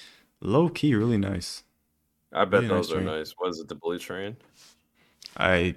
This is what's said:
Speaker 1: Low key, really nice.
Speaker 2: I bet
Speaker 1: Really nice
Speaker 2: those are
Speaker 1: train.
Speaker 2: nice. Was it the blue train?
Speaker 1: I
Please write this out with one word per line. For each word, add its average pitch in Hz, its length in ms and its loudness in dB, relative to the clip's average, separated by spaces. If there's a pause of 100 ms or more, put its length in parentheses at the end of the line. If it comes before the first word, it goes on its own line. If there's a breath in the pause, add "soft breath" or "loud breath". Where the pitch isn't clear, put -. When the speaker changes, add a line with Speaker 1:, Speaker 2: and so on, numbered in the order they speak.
(420 loud breath)
Speaker 1:
Low 143 280 2
key, 151 260 2
really 113 220 2
nice. 95 460 -4 (680)
Speaker 2:
I 98 140 2
bet 98 160 4
Speaker 1:
Really 117 60 -2
nice 95 80 2 (120)
Speaker 2:
those 82 40 -6
are 80 40 -2
Speaker 1:
train. - 100 -2
Speaker 2:
nice. 78 340 -6
Was 87 200 -4
it 78 80 -14
the 85 80 -12
blue 85 220 -6
train? 98 400 -10 (1000 loud breath)
Speaker 1:
I 90 400 2